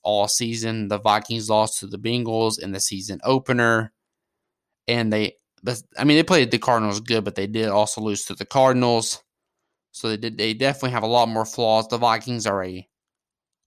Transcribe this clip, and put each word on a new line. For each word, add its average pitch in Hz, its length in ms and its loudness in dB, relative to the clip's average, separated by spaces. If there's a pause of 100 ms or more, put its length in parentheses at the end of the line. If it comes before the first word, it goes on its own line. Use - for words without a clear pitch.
all 104 240 2
season. 113 640 -4
The 101 100 -2
Vikings 110 500 0
lost 107 300 2
to 98 80 -12
the 101 100 -10
Bengals 113 640 -2
in 98 120 -6
the 95 80 -4
season 98 420 -6
opener, 120 720 2 (960)
and 117 240 0
they, 107 220 0 (260)
but, 113 200 -6 (160)
I 127 80 0
mean, 147 100 6
they 160 80 6
played 156 280 4
the 123 60 2
Cardinals 110 440 0
good, 113 240 0
but 101 100 -6
they 98 100 -4
did 110 220 -2
also 104 320 0
lose 107 260 -4
to - 80 -8
the 104 120 -10
Cardinals. 123 760 2 (680)
So - 160 -8
they 110 80 -2
did, 113 220 -8
they 110 160 0
definitely 135 380 -2
have 117 120 -2
a 110 40 0
lot 117 200 4
more 110 160 0
flaws. 110 460 2
The 120 80 0
Vikings 113 500 0
are 98 160 0
a, 92 240 -10 (800)